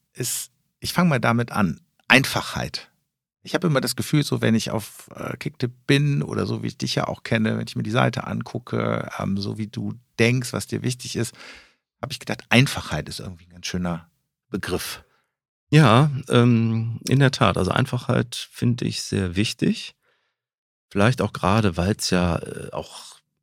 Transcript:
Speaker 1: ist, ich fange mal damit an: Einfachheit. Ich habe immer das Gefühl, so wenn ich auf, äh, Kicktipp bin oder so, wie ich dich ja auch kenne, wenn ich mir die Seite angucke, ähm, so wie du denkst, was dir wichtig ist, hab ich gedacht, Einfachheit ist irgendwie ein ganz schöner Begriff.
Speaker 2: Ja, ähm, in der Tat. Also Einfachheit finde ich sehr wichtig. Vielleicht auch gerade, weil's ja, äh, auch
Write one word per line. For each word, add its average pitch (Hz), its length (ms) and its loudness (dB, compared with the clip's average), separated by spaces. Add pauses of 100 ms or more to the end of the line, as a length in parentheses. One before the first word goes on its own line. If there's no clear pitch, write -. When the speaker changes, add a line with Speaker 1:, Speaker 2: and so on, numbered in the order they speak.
(120)
Speaker 1:
ist, - 380 -8 (300)
ich - 120 -8
fange 175 180 2
mal 131 100 2
damit 117 320 0
an: 92 280 0 (260)
Einfachheit. - 840 2 (520)
Ich - 120 -12
habe 180 120 0
immer 139 140 2
das 123 160 -4
Gefühl, 147 280 2
so 123 160 -2
wenn 117 140 4
ich 110 160 0
auf, - 440 -8
äh, - 220 -10
Kicktipp - 360 -6 (140)
bin 143 360 4
oder 104 240 -2
so, 113 160 -4
wie 117 60 -4
ich - 100 -10
dich 131 180 -4
ja - 100 0
auch - 160 -6
kenne, 110 360 0
wenn 117 80 -6
ich - 100 -10
mir 123 60 -4
die 110 80 -4
Seite 123 360 0
angucke, 113 920 -4
ähm, 98 200 -2
so 107 200 -6
wie 107 100 -6
du 107 260 -8 (240)
denkst, 123 340 2
was - 140 -4
dir 107 160 -6
wichtig 123 340 -6
ist, 113 180 -4 (680)
hab - 120 -8
ich - 80 -10
gedacht, - 280 -8
Einfachheit 113 600 2
ist - 120 -10
irgendwie 87 260 -14
ein - 40 -20
ganz 87 160 -16
schöner 87 440 -4 (400)
Begriff. - 540 -6 (680)
Speaker 2:
Ja, 143 400 8 (180)
ähm, 113 800 2
in 131 100 4
der 135 120 6
Tat. - 280 2
Also 92 120 0
Einfachheit - 800 -2
finde 120 360 -2
ich - 160 -6
sehr 92 340 -4
wichtig. - 580 -2 (960)
Vielleicht 110 300 2
auch 104 120 -2
gerade, 98 440 2
weil's 90 340 -2
ja, 90 280 2
äh, - 340 -10
auch - 440 -12 (260)